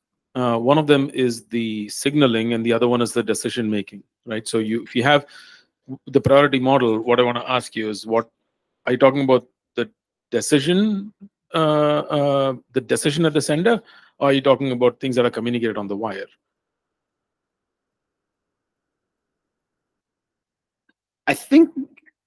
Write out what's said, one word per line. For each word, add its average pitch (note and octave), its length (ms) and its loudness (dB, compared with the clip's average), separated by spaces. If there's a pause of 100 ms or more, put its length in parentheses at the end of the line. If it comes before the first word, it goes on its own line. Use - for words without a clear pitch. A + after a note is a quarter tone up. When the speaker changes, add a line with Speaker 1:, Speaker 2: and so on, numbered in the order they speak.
(340)
Speaker 1:
Uh, A#2+ 240 0
one C3 200 2
of D3+ 80 0
them C#3 280 4
is A#2+ 320 -2
the A2 420 -6
signaling, A#2+ 640 0
and A2+ 120 -2
the A#2 60 2
other A#2 160 2
one A#2+ 120 0
is A#2 120 -2
the A#2+ 100 -2
decision A2 480 -4
making, G2+ 320 -6 (240)
right? A2 220 -10
So A#2 100 -2
you, A2+ 240 -4
if - 140 -10
you A#2 80 0
have C#3+ 220 2 (800)
the C3+ 140 2
priority C#3 380 4
model, B2 400 2
what A#2+ 220 2
I - 20 6
wanna A#2+ 240 -2
ask B2+ 300 -4
you A2 120 -6
is, G#2+ 180 -10
what A2+ 220 -2 (580)
are B2 60 0
you B2+ 60 0
talking C#3 240 4
about? C3 240 2 (300)
The A2+ 120 -4 (420)
decision, F#3 840 0 (420)
uh, E3 40 -2
uh, D3 960 0 (180)
the C3 80 -4
decision C#3+ 460 -2
at D3+ 60 0
the D3 80 0
center, F3+ 400 0 (380)
or C#3 120 2
are - 20 4
you C#3 80 2
talking C3+ 320 2
about A#2+ 260 0
things C3 180 -4
that B2 80 4
are A#2+ 60 0
communicated A#2 460 -4
on G#2 100 -6
the G2 100 -6
wire? G2 300 -8 (4000)
Speaker 2:
I - 80 0
think - 360 4 (560)